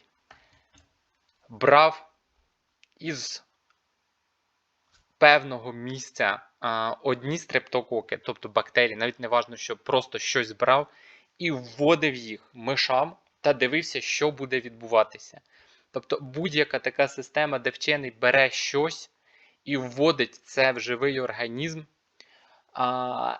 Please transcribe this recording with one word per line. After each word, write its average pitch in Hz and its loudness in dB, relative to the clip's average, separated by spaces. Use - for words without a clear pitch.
брав 143 4
із 147 -10
певного 135 4
місця, 120 -4
а, 113 -2
одні 131 -2
стрептококи, - -4
тобто - -10
бактерії, 110 0
навіть 120 -4
не 120 -8
важно, 120 0
що 110 -10
просто 127 -2
щось 113 -2
брав, 135 2
і 170 -4
вводив 143 2
їх 113 -12
мишам 131 0
та 147 4
дивився, 131 -2
що - 0
буде 131 -4
відбуватися. 113 0
Тобто - -4
будь-яка 147 -2
така 135 0
система, 139 -4
де 123 -4
вчений 139 -4
бере 131 4
щось - -4
і 139 -2
вводить 131 0
це 135 0
в 120 -8
живий 127 -2
організм, 123 -6
а, 123 -2